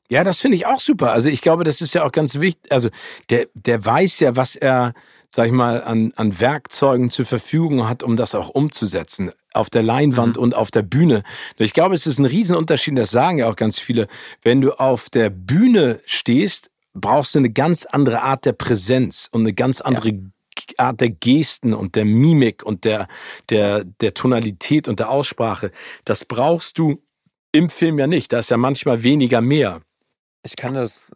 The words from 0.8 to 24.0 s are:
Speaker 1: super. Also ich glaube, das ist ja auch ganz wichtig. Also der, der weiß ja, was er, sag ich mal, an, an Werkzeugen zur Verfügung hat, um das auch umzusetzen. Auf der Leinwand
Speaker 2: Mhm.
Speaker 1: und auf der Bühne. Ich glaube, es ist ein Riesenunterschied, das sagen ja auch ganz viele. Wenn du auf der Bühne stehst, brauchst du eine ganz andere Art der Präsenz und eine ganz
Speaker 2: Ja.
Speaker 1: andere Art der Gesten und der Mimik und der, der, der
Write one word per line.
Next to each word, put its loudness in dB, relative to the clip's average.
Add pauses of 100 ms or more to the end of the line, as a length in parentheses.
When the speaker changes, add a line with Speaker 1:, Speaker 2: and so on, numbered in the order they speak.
Speaker 1:
super. 0
Also 2
ich 0
glaube, 2
das -2
ist -4
ja 2
auch -2
ganz -2
wichtig. -2
Also 2 (400)
der, 0
der -4
weiß 0
ja, 2
was -2
er, 0 (360)
sag 0
ich 0
mal, 2
an, 0
an -2
Werkzeugen 0
zur -4
Verfügung -2
hat, -4
um 0
das -2
auch -4
umzusetzen. -4 (200)
Auf -2
der 0
Leinwand 2
Speaker 2:
Mhm. -4
Speaker 1:
und 2
auf -2
der 2
Bühne. 2 (340)
Ich 0
glaube, 4
es -2
ist -2
ein 4
Riesenunterschied, 0
das 0
sagen 2
ja 0
auch -4
ganz -2
viele. -2 (360)
Wenn 4
du 4
auf -2
der 2
Bühne 2
stehst, -2 (240)
brauchst 0
du 4
eine 2
ganz 0
andere 0
Art -2
der 2
Präsenz -2
und 0
eine 0
ganz -2
Speaker 2:
Ja. -8
Speaker 1:
andere -2 (640)
Art 0
der 2
Gesten 0
und -6
der 2
Mimik 4
und -6
der, -2 (420)
der, 2
der -4